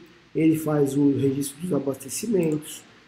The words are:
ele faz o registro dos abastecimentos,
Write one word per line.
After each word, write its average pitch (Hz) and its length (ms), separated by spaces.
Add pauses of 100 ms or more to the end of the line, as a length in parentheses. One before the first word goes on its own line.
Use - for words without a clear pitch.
(340)
ele 160 220
faz 147 400
o 143 200
registro 139 440
dos 180 120
abastecimentos, 151 1080 (240)